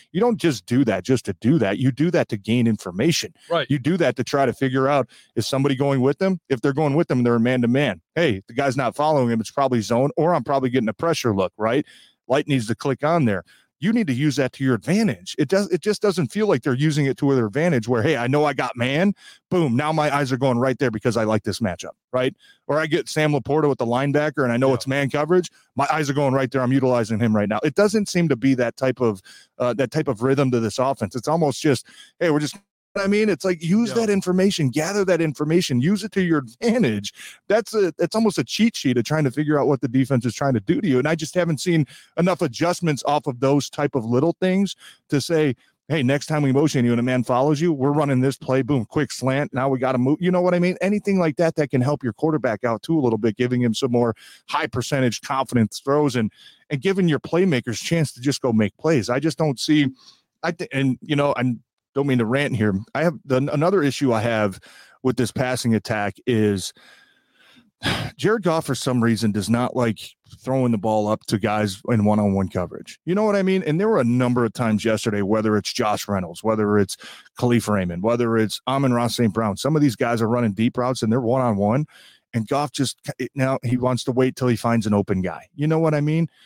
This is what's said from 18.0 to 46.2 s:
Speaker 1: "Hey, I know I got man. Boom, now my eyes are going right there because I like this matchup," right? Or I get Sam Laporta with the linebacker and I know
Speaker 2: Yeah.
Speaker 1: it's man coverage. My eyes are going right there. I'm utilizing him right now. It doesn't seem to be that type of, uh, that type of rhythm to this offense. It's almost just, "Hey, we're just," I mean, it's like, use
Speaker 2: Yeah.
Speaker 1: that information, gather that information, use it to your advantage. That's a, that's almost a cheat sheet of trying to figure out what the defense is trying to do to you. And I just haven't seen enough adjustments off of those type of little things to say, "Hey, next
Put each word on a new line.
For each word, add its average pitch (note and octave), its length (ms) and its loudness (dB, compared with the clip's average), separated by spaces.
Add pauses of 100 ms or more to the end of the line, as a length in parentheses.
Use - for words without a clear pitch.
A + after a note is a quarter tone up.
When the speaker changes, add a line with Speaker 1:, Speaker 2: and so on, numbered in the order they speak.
Speaker 1:
"Hey, D#3 140 2
I A#2+ 100 -2
know D3 160 2
I D3 80 2
got B2+ 240 -4
man. C#3+ 380 0 (360)
Boom, D#3 280 2
now D3+ 160 0
my D3+ 200 0
eyes C#3 200 0
are C3+ 40 0
going B2+ 220 2
right C3 200 0
there B2+ 120 0
because G#2+ 240 -2
I A2+ 80 0
like G#2+ 200 0
this G#2 180 -4
matchup," F2+ 300 -6 (200)
right? B2+ 240 -2 (320)
Or C#3 100 0
I D#3+ 100 -2
get D#3 200 -2
Sam D3+ 240 0
Laporta D3 380 0
with C3+ 80 0
the B2 80 -2
linebacker C#3 580 0
and B2 80 2
I A#2 60 0
know C3 100 2
Speaker 2:
Yeah. C3+ 60 4
Speaker 1:
it's B2 120 -2
man C3+ 240 0
coverage. D#3+ 400 2 (280)
My C#3 160 0
eyes D3+ 160 -2
are C#3+ 40 0
going C3+ 200 2
right C3+ 180 0
there. C3 100 0
I'm B2 120 2
utilizing A#2+ 460 2
him A2 140 2
right G#2 140 2
now. G#2+ 160 -2
It D3+ 120 -2
doesn't G#3 340 2
seem E3+ 180 0
to C#3+ 80 2
be C3 200 2
that A#2+ 200 -2
type C3 240 -2
of, A2 220 0 (380)
uh, B2 160 0
that B2 160 -2
type D3+ 180 -2
of A2 140 -4
rhythm C3+ 280 2
to A#2+ 80 2
this A2 180 -2
offense. C3 380 -2
It's B2+ 140 -6
almost D#3 320 0
just, C#3 260 0 (320)
"Hey, E3+ 120 2
we're D3 100 2
just," D3 160 -6 (400)
I G3+ 80 -2
mean, G#3 240 2
it's F#3 160 -2
like, F#3 180 -2
use G#3 260 2
Speaker 2:
Yeah. - 80 -4
Speaker 1:
that A3+ 120 0
information, F#3 640 2
gather F3+ 340 0
that F3 160 2
information, D3+ 580 0
use F3+ 240 0
it G#3+ 100 -8
to G3 100 0
your E3 160 2
advantage. G#3 720 -2 (340)
That's G#3+ 280 0
a, F#3+ 240 2
that's E3+ 160 0
almost A3 240 2
a C#3 40 2
cheat A3 320 0
sheet B2+ 220 0
of A#2 60 2
trying D3+ 220 0
to C3 60 0
figure D3 280 0
out B2 80 2
what C#3+ 140 2
the C#3+ 60 -2
defense B2+ 380 0
is A#2 80 -2
trying C#3 220 0
to A2 40 2
do E3+ 220 -2
to G#3 60 -2
you. C3 100 2
And B2+ 100 0
I D#3+ 60 0
just D#3 220 -6
haven't E3+ 260 0
seen E3 240 2 (320)
enough F3 240 0
adjustments D#3+ 640 -2
off D3 220 0
of B2 140 -6
those C3+ 280 2
type D3 240 -4
of A#2 120 -2
little C3 360 2
things F#3 340 0 (340)
to C#3+ 120 0
say, D#3 340 0 (320)
"Hey, D#3 140 -2
next C3+ 240 0